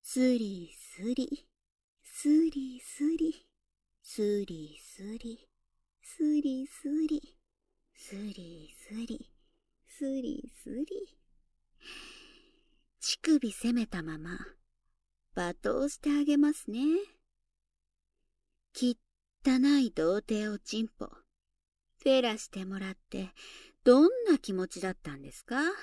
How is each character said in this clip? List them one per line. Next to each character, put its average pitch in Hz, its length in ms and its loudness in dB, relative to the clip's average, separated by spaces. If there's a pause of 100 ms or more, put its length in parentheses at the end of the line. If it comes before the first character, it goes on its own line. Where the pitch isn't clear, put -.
ス 254 380 2
リ 196 360 -8
ス - 280 -18 (120)
リ、 - 320 -6 (560)
ス - 280 -2 (200)
リ 262 300 -8
ス - 240 -8 (140)
リ。 - 280 -2 (680)
ス 208 300 0
リ 156 340 -14
ス - 240 -20 (140)
リ、 - 320 -14 (540)
ス - 200 -8
リ 285 440 0
ス - 200 -12 (220)
リ、 - 300 -4 (560)
ス - 200 -18
リ 180 640 -12
ス - 160 -18 (120)
リ、 - 260 -12 (560)
ス - 160 -10
リ 269 480 -6 (100)
ス - 60 -16
リ。 277 180 -6 (2250)
乳 - 220 -4
首 285 280 2
攻 233 220 -2
め 240 140 0
た 175 160 -8
ま 156 160 -8
ま、 175 200 -10 (960)
罵 175 300 -4
倒 269 240 0
し - 100 -8
て 294 120 -2
あ 294 140 2
げ 294 120 4
ま 294 160 6
す - 180 -8
ね。 226 100 -4 (1900)
汚 247 240 -2 (840)
い 240 120 2
童 165 240 2
貞 214 360 -2
お 208 60 -8
ち 220 240 -6
ん 220 60 -4
ぽ。 - 180 -12
フ - 80 -16 (880)
ェ 262 160 6
ラ 226 160 0
し - 140 -12
て 190 160 -8
も 190 120 -6
ら 190 120 -6
っ 190 60 -10 (120)
て、 190 220 -8 (520)
ど 254 180 10
ん 339 100 10 (200)
な 302 60 8
気 - 160 -4
持 185 160 -2
ち - 140 -10
だ 190 80 -2
っ 185 40 -6
た 147 200 -12
ん 139 80 -16
で 139 100 -16
す - 100 -18
か？ 240 140 -6 (260)